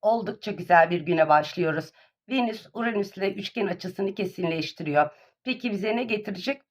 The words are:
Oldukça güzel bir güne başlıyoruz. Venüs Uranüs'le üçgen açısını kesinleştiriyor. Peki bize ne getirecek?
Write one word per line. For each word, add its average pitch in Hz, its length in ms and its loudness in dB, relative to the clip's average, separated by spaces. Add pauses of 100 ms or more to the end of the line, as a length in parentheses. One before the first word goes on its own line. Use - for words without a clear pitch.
Oldukça 208 500 0
güzel 165 380 6
bir 175 100 0
güne 160 280 2
başlıyoruz. 151 640 2 (360)
Venüs 233 440 -2
Uranüs'le 202 640 -4
üçgen 202 300 -4
açısını 190 480 -4
kesinleştiriyor. 165 960 -2 (340)
Peki 247 260 -4
bize 208 260 -2
ne 247 80 -2
getirecek? 214 680 -6